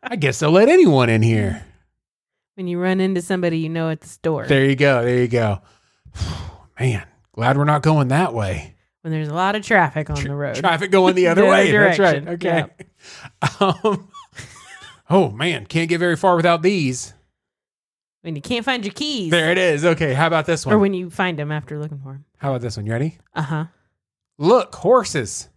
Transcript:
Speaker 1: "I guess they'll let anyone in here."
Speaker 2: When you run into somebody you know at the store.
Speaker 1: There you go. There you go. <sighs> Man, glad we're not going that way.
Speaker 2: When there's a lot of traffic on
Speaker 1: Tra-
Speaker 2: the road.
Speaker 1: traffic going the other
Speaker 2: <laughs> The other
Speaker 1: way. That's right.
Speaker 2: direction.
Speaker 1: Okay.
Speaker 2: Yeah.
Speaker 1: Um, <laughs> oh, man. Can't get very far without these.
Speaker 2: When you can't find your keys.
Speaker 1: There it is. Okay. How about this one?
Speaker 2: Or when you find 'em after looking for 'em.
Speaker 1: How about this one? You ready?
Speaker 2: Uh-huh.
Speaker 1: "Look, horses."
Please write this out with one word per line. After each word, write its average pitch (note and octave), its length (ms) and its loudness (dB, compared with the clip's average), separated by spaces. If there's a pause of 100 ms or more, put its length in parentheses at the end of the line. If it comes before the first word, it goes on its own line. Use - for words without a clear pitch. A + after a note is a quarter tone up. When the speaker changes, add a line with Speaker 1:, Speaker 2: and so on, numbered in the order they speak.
Speaker 1:
"I B3 100 -8
guess C#3+ 240 -2
they'll D3+ 140 2
let G3+ 160 6
anyone E3+ 420 6
in A2+ 120 4
here." G#2+ 440 0 (880)
Speaker 2:
When F3+ 140 -8
you F3 120 -4
run F#3 200 0
into F#3+ 200 0
somebody F3 380 -2
you D#3+ 100 -4
know E3 220 -4
at D#3 100 -6
the - 80 -20
store. D3 380 -6
Speaker 1:
There C#3 180 4
you C#3 120 2
go. C3+ 280 2
There B2 140 2
you B2 100 2
go. A2+ 320 0 (540)
<sighs> - 680 -10
Man, A#2 240 -2 (280)
glad B2 260 0
we're D3 60 2
not D3 180 0
going D3 260 2
that D3 240 0
way. F#2+ 440 -6 (260)
Speaker 2:
When D#3+ 100 -8
there's D#3 160 -6
a D3 60 -10
lot F#3+ 220 -2
of G#3 80 -6
traffic D#3 460 0
on D3 60 -4
Speaker 1:
Tra- C#3 120 -4
Speaker 2:
the C#3 80 -6
road. C#3+ 200 -6
Speaker 1:
traffic E3+ 360 0
going F#3 240 6
the F3+ 100 4
other E3+ 160 4
Speaker 2:
<laughs> - 0 -
The F#3+ 60 6
other - 80 6
Speaker 1:
way. G3 160 4
That's G3 260 4
right. D#3 260 2
Speaker 2:
direction. E3+ 100 -12
Speaker 1:
Okay. E3+ 300 -2 (960)
Speaker 2:
Yeah. F#3+ 120 2 (100)
Speaker 1:
Um, - 260 -2 (520)
<laughs> - 500 -20
oh, E3 200 2
man. B2 360 -6
Can't E3 220 -2
get E3+ 100 -2
very F3 180 0
far F3+ 200 2
without E3+ 260 2
these. D#3+ 500 -2 (1120)
Speaker 2:
When E3 140 -8
you C#3+ 60 -12
can't A#3 220 -6
find B3+ 200 -4
your G3 100 -6
keys. C4 360 -6
Speaker 1:
There D#3+ 200 2
it F3+ 80 0
is. D#3+ 260 0
Okay. D#3+ 300 0
How D3+ 120 2
about D#3+ 200 0
this D#3+ 200 -4
one? G#3 80 2
Speaker 2:
Or G#3+ 40 4
when G3 160 2
you F3+ 160 -8
find F3+ 300 -4
'em D3 100 -6
after D3+ 280 -8
looking D3+ 200 -10
for C3+ 120 -18
'em. C#3 140 -18 (140)
Speaker 1:
How C#3 120 -6
about B2+ 100 -4
this A2+ 160 -8
one? G#2 100 -10
You A2+ 60 -6
ready? C#3+ 260 -4 (160)
Speaker 2:
Uh-huh. D3+ 300 -6 (760)
Speaker 1:
"Look, G3 380 2
horses." F3 800 -2